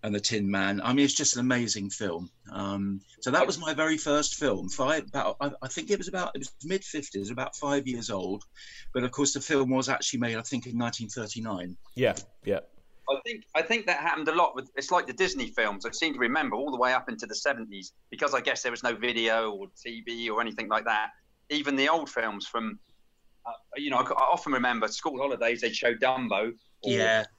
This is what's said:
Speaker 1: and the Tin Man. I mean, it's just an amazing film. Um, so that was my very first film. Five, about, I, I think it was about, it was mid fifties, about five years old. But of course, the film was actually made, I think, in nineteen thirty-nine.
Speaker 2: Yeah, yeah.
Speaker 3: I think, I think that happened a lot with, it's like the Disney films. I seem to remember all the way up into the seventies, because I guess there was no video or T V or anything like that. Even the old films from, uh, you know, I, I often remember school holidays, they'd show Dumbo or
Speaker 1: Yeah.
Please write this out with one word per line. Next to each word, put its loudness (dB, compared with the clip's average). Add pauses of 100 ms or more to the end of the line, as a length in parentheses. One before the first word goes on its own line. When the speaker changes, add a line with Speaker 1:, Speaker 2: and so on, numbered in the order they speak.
Speaker 1:
and -2
the 0
Tin 0
Man. 2
I 2
mean, 6
it's 4
just 2
an -2
amazing 0
film. -4 (220)
Um, -2 (200)
so -2
that 6
was -2
my -2
very 2
first 2
film. 0
Five, 0
about, -2
I, -2 (120)
I -8
think -6
it 2
was -6
about, -4
it -6
was -10 (120)
mid -2
fifties, -6
about -6
five 0
years -4
old. -4 (480)
But 0
of 0
course, 2
the -2
film 2
was 2
actually -2
made, 0
I -4
think, -4
in -6
nineteen -2
thirty-nine. -6 (200)
Speaker 2:
Yeah, 4 (300)
yeah. 0 (500)
Speaker 3:
I 2
think, -10 (100)
I 2
think 0
that 2
happened 0
a 2
lot 4
with, -8
it's -4
like 4
the -6
Disney 0
films. 0
I -4
seem 0
to -6
remember 2
all -2
the -4
way 4
up 0
into -8
the -10
seventies, -4 (160)
because 0
I 2
guess 0
there 0
was -6
no 2
video 2
or -8 (140)
T -10
V -4
or 2
anything -4
like 2
that. 0 (420)
Even 0
the 4
old 2
films -2
from, -4 (680)
uh, -10 (240)
you -4
know, 2
I, 4
I 4
often 2
remember 2
school -4
holidays, 2
they'd 0
show 2
Dumbo 2 (300)
or 2
Speaker 1:
Yeah. 4 (140)